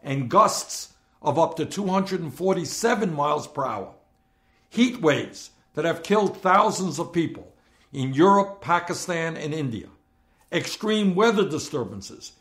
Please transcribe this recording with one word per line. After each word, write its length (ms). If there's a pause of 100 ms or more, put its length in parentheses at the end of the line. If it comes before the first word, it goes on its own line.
and 260
gusts 640 (280)
of 180
up 160
to 100
two 220
hundred 340
and 120
forty-seven 800
miles 340
per 180
hour. 280 (760)
Heat 320
waves 500 (220)
that 120
have 180
killed 340
thousands 600
of 140
people 400 (380)
in 220
Europe, 480
Pakistan, 760
and 180
India. 340 (640)
Extreme 640
weather 320
disturbances, 920